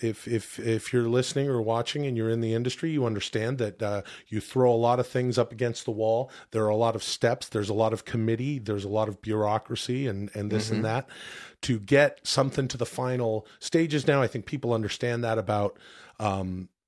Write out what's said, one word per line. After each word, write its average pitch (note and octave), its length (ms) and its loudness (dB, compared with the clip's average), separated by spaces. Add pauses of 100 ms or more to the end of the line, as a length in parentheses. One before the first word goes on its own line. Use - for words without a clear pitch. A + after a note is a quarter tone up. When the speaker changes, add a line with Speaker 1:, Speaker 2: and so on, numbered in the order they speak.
Speaker 1:
if, A2+ 280 -4
if, A#2 300 -2
if A2+ 340 -2
you're A#2+ 160 2
listening B2+ 400 0
or B2 140 0
watching A#2 420 -2
and B2+ 140 -2
you're A2 100 0
in A#2 140 0
the A2+ 100 0
industry, B2+ 380 -2
you C#3+ 160 0
understand A2+ 500 -2
that, A2 260 -4
uh, G2+ 200 -2 (260)
you A2 120 -4
throw B2+ 300 4
a A#2 60 6
lot A#2+ 240 4
of A#2+ 60 0
things B2+ 320 0
up A#2 140 4
against A#2 340 -4
the - 40 -2
wall. A2+ 400 0 (200)
There A2 140 0
are G#2+ 40 4
a G#2+ 80 4
lot A2+ 180 4
of G#2 80 -6
steps. - 460 0
There's G#2 220 -2
a G#2 40 -2
lot A2 200 4
of A2 100 -4
committee. A#2+ 540 0
There's G#2 260 -4
a G2 60 -6
lot G#2+ 180 0
of G2 140 -8
bureaucracy G#2+ 840 0
and, G2+ 280 -4
and G#2 180 -4
this G#2+ 160 0
and A2 100 -2
Speaker 2:
Mm-hmm. A2 60 0
Speaker 1:
that A2+ 240 -2 (540)
to A#2 180 0
get C#3 420 4
something C3+ 460 0
to - 80 -10
the A#2 100 -2
final A#2+ 600 -2 (120)
stages. D#3 480 2
Now, C#3+ 140 6
I B2 60 4
think G#2+ 180 -4
people A#2+ 300 -2
understand A#2 500 -2
that A2+ 140 0
about, G#2 400 0 (420)
um, F#2 480 -2 (200)